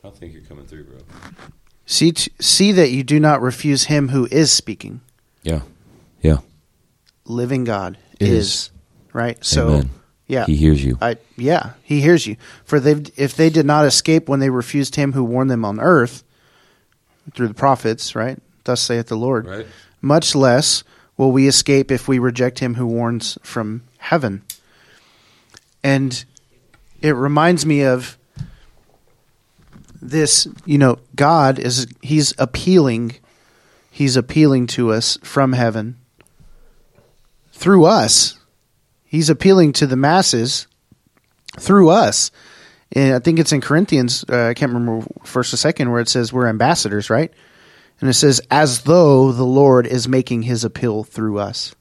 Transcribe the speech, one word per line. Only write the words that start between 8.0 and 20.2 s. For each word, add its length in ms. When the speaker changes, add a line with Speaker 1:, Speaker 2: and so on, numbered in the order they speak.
Speaker 3:
It 100
Speaker 2:
is, 200
Speaker 3:
is. 220
Speaker 2:
right? 320
So, 240
Speaker 1:
Amen. 220
Speaker 2:
yeah. 200
Speaker 1:
He 100
hears 280
you. 160
Speaker 2:
I, 160
yeah, 360
he 180
hears 260
you. 100
"For 160
they, 120
if 200
they 140
did 160
not 200
escape 420
when 120
they 100
refused 460
him 160
who 120
warned 260
them 140
on 160
earth," 420
through 140
the 60
prophets, 600
right? 240
"Thus 160
saith 280
the 80
Lord. 300
Speaker 1:
Right. 200
Speaker 2:
Much 320